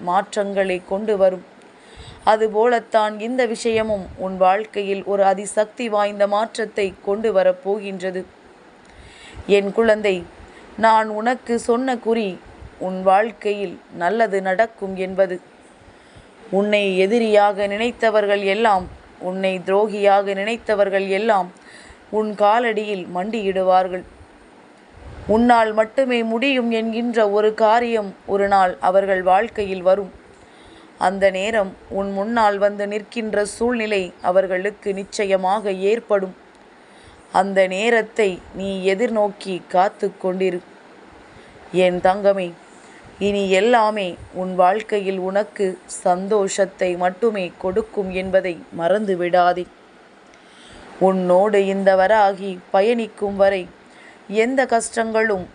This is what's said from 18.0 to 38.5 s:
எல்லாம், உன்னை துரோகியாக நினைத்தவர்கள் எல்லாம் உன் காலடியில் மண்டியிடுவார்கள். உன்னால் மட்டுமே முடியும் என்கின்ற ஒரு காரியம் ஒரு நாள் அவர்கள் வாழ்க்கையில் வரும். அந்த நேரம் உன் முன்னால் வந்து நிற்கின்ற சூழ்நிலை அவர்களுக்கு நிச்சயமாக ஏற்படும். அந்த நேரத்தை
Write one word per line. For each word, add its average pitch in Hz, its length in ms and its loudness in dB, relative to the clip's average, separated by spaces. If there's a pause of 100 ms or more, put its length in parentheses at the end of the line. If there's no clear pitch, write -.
எல்லாம், 196 440 2 (320)
உன்னை 185 460 -4
துரோகியாக 202 680 2
நினைத்தவர்கள் 196 720 -2
எல்லாம் 190 440 0 (580)
உன் 214 260 -2
காலடியில் 208 800 0
மண்டியிடுவார்கள். 185 880 0 (1200)
உன்னால் 226 460 4
மட்டுமே 233 500 0
முடியும் 233 480 0
என்கின்ற 226 580 0
ஒரு 214 240 2
காரியம் 220 640 0 (100)
ஒரு 196 220 -2
நாள் 190 320 2
அவர்கள் 190 440 2
வாழ்க்கையில் 190 580 0
வரும். 190 300 2 (840)
அந்த 190 320 2
நேரம் 196 460 -2 (140)
உன் 196 240 -4
முன்னால் 208 440 0
வந்து 202 300 0
நிற்கின்ற 208 580 -4
சூழ்நிலை 214 760 -2
அவர்களுக்கு 190 720 0
நிச்சயமாக 196 760 -2
ஏற்படும். 196 640 -2 (960)
அந்த 190 360 2
நேரத்தை 208 720 0 (160)